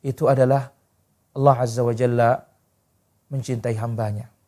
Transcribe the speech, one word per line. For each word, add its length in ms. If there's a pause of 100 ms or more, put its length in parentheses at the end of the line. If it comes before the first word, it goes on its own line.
Itu 240
adalah 400 (640)
Allah 320
Azza 160
wa 160
Jalla 480 (880)
mencintai 480
hambanya. 480 (200)